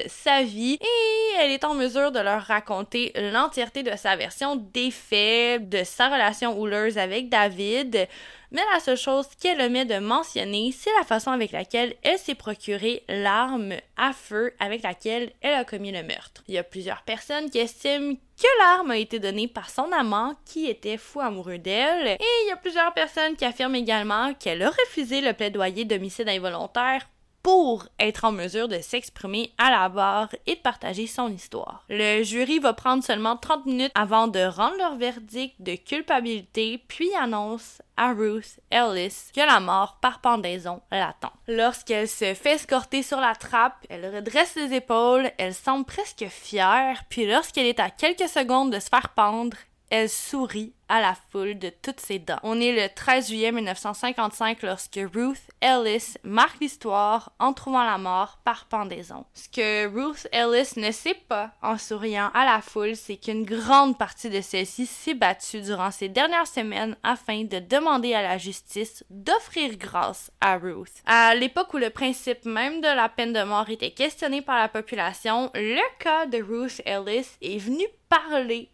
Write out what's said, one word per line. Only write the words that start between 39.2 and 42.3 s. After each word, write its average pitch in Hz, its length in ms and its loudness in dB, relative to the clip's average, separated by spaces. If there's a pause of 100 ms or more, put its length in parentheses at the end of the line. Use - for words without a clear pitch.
que 269 60 -2
la 277 220 6
mort 190 400 0
par 247 180 0
pendaison 180 600 0 (100)
l'attend. 180 400 -2 (160)
Lorsqu'elle 226 600 0
se 196 240 0